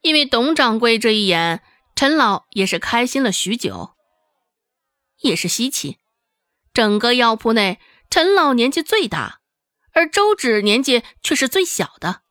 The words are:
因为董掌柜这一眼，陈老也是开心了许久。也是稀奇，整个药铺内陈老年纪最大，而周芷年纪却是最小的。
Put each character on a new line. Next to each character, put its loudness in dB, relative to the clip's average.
因 0
为 2
董 0
掌 0
柜 2
这 0
一 0
眼， 0
陈 2
老 0
也 -2
是 -4
开 0
心 -4
了 0
许 -4
久。 -8
也 0
是 -6
稀 -4
奇， -8
整 2
个 0
药 2
铺 -2
内 0
陈 2
老 4
年 2
纪 -2
最 0
大， -8
而 2
周 2
芷 0
年 2
纪 0
却 -2
是 0
最 0
小 -6
的。 -6